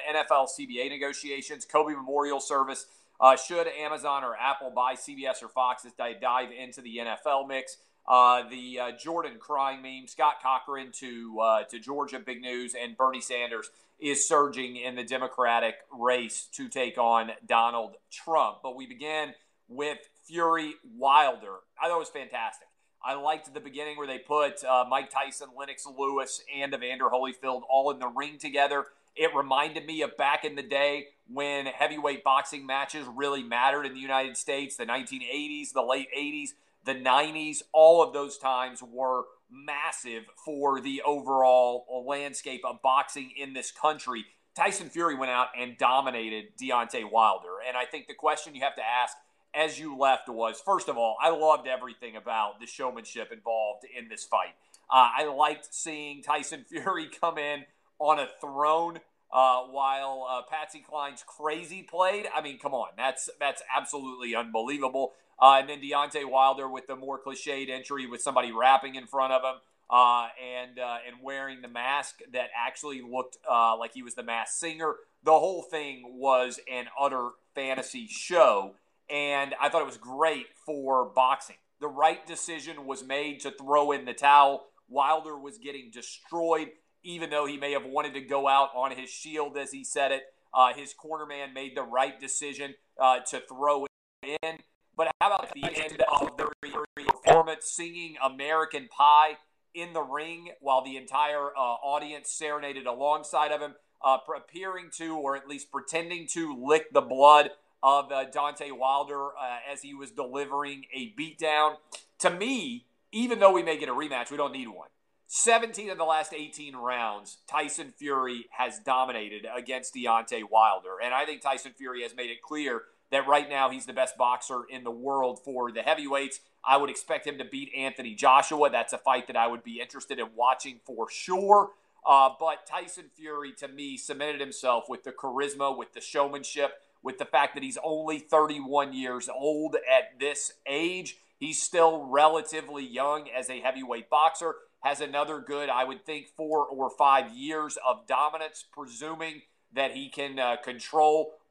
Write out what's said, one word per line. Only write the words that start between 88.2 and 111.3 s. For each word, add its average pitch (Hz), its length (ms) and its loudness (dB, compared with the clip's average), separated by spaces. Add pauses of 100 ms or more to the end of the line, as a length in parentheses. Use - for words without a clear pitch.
go 139 260 0
out 135 260 6
on 127 240 0
his 131 140 -12
shield 151 460 -6
as 139 140 -8
he 135 120 -14
said 139 280 0
it. 135 120 -4 (280)
Uh, 127 220 6
his 143 220 -14
corner 156 320 -10
man 139 260 -10
made 135 240 -10
the 135 60 -4
right 131 360 0
decision, 135 540 -8 (260)
uh, 127 200 6 (100)
to 131 120 -6
throw 139 440 0
it - 560 -10
in. 160 160 -6 (400)
But 160 140 2 (100)
how 202 140 4
about - 180 -4
the 143 120 -8
end 156 360 -4 (100)
of 147 240 0
the 151 140 -4 (560)
performance, 160 640 4
singing 170 560 -8
American 143 640 -2
Pie 147 480 8 (380)
in 170 180 -10
the 160 80 -4
ring 165 480 -8 (120)
while 131 220 4
the 135 140 -10
entire, 143 580 -2
uh, 135 40 -8
audience 143 720 -4
serenaded 143 560 -6
alongside 151 640 0
of 147 100 -2
him, 147 140 -10 (280)
uh, 135 140 6
pr-, - 160 -6
appearing 180 640 -10
to, 160 200 -8
or 139 200 -2
at 135 120 -12
least 143 240 -12
pretending 170 600 -6
to, 156 280 -6
lick 151 320 2
the 139 100 6
blood 143 500 10 (320)
of, 139 280 4
uh, 135 140 -2
Deontay 143 500 -6
Wilder, 139 520 -2
uh, 131 300 -8 (140)
as 139 120 -12
he 143 100 -16
was 139 160 -14
delivering 139 800 -6
a 123 220 -10
beatdown. 151 640 0 (440)